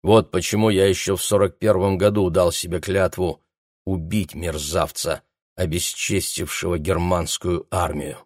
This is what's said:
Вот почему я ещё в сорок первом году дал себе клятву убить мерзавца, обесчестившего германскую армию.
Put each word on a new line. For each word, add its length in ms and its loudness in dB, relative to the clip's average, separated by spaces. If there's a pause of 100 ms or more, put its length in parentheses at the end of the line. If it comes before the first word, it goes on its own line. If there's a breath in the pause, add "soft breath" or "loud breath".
Вот 280 4
почему 400 2
я 160 4
ещё 300 0
в 60 -6
сорок 360 0
первом 400 2
году 320 2
дал 220 4
себе 280 -4
клятву 640 -2 (420)
убить 500 -4
мерзавца, 880 -4 (340)
обесчестившего 1200 -2
германскую 920 -2
армию. 540 -4